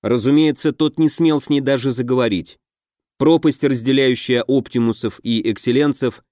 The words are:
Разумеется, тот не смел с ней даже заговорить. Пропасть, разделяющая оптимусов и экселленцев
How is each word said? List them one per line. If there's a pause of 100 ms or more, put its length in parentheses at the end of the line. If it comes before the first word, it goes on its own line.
Разумеется,
тот
не
смел
с
ней
даже
заговорить. (600)
Пропасть,
разделяющая
оптимусов
и
экселленцев